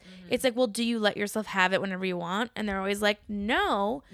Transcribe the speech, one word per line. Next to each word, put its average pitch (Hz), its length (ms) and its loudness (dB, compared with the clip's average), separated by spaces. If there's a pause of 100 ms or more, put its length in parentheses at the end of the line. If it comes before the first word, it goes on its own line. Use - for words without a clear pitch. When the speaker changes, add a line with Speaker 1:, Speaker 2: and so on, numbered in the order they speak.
Speaker 1:
Mm-hmm. 185 300 -6
Speaker 2:
It's 247 100 0
like, 208 100 2
"Well, 254 120 4
do 226 180 -2
you 233 140 0
let 208 180 2
yourself 208 300 -2
have 185 260 2
it 190 80 4
whenever 190 240 -4
you 180 140 0
want?" 185 360 -2
And 214 140 -2
they're 196 120 -2
always 202 200 -2
like, 208 200 2 (100)
"No, 226 720 0 (120)